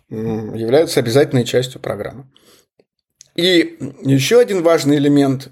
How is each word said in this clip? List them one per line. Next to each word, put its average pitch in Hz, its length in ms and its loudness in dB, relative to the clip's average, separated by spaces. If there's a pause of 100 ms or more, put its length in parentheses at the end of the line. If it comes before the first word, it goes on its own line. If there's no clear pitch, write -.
м, 110 440 -8
является 131 480 0
обязательной 127 420 0
частью - 380 -4
программы. 104 440 -10 (1080)
И 170 420 0 (260)
ещё 135 360 2
один 202 220 2
важный 151 360 2
элемент — 143 540 0